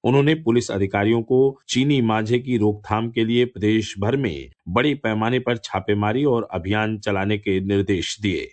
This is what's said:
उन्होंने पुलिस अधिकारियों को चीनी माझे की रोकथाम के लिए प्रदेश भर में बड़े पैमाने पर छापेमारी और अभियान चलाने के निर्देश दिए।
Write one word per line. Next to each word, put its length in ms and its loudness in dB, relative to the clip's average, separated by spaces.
उन्होंने 300 4
पुलिस 360 0
अधिकारियों 520 2
को 180 2
चीनी 340 2
माझे 360 0
की 200 -2
रोकथाम 520 0
के 140 0
लिए 200 2
प्रदेश 540 -2
भर 180 0
में 320 -6
बड़े 260 0
पैमाने 440 0
पर 180 -2
छापेमारी 680 -2
और 280 0
अभियान 460 -2
चलाने 400 -2
के 220 -2
निर्देश 600 -2
दिए। 320 -2